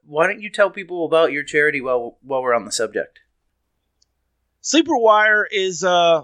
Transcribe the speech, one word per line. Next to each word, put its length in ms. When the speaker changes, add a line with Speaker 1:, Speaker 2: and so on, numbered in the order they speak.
Speaker 1:
why 220
don't 140
you 80
tell 220
people 340
about 280
your 100
charity 380
while, 400
while 200
we're 140
on 100
the 60
subject? 480
Speaker 2:
Sleeper 360
Wire 520
is, 340
uh, 400